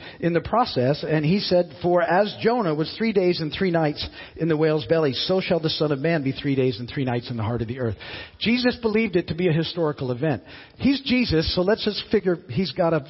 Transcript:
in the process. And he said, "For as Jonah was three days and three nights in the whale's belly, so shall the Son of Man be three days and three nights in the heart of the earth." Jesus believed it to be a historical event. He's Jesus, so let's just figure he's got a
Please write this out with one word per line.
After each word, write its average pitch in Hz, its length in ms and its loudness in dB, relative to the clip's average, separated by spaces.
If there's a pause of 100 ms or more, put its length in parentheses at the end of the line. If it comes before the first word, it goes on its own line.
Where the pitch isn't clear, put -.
(200)
in 170 140 0
the 160 80 2
process. 151 680 0
And 156 160 2
he 180 160 2
said, 175 320 2 (100)
"For 175 200 4
as 208 400 2
Jonah 214 340 2
was 151 220 -2
three 226 160 0
days 180 280 2
and 156 120 -4
three 190 180 0
nights 160 360 0 (280)
in 160 140 -2
the 156 80 2
whale's 156 300 2
belly, 156 260 2
so 185 260 0
shall 180 200 0
the 156 100 0
Son 151 220 0
of 139 80 -2
Man 156 240 0
be 131 100 -2
three 139 220 -2
days 127 240 2
and 120 100 -10
three 143 160 -4
nights 120 240 -2
in 120 80 -6
the 110 60 -2
heart 113 180 -2
of 117 60 -4
the 127 120 -6
earth." 113 160 -2 (440)
Jesus 240 420 0
believed 214 340 0
it 175 140 0
to 156 60 -4
be 180 120 0
a 160 60 4
historical 151 580 -2
event. 123 320 -2 (340)
He's 269 240 2
Jesus, 208 520 0
so 180 80 0
let's 208 220 0
just 208 260 -4
figure 185 280 2 (120)
he's 160 220 -2
got 165 220 2
a 143 160 0